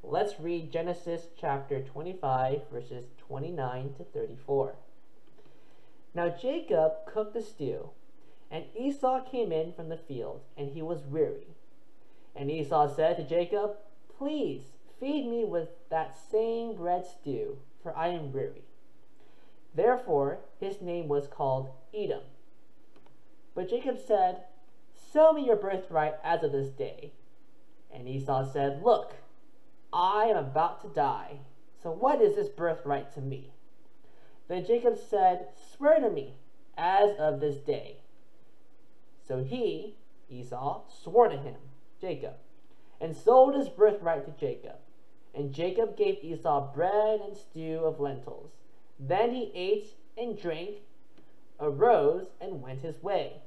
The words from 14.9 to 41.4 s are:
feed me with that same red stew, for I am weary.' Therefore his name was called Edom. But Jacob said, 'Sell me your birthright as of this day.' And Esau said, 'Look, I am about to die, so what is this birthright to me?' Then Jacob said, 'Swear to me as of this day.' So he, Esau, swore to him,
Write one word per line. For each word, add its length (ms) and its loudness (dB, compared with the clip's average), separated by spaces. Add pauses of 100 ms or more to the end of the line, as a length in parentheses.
feed 280 0
me 180 0
with 240 0 (220)
that 260 0
same 600 0
red 280 0
stew, 540 -4 (240)
for 120 -8
I 140 0
am 240 -4
weary.' 320 -4 (1080)
Therefore 640 4 (200)
his 220 -4
name 280 -4
was 200 2
called 420 0 (240)
Edom. 280 -2 (1300)
But 140 -2
Jacob 300 0
said, 460 4 (500)
'Sell 380 10
me 140 2
your 100 8
birthright 580 0 (100)
as 180 2
of 100 2
this 180 0
day.' 420 -6 (800)
And 160 -10
Esau 360 0
said, 380 0
'Look, 320 4 (760)
I 320 4
am 120 6
about 440 2
to 80 -10
die, 520 0 (400)
so 100 -6
what 300 4
is 140 8
this 140 2
birthright 640 0
to 80 -8
me?' 320 -6 (960)
Then 160 -2
Jacob 320 6
said, 580 4
'Swear 460 6
to 100 4
me 280 -4 (380)
as 400 6
of 220 2
this 200 0
day.' 420 -4 (1200)
So 220 -2
he, 520 -2 (320)
Esau, 600 -6
swore 400 6
to 80 0
him, 340 -8 (300)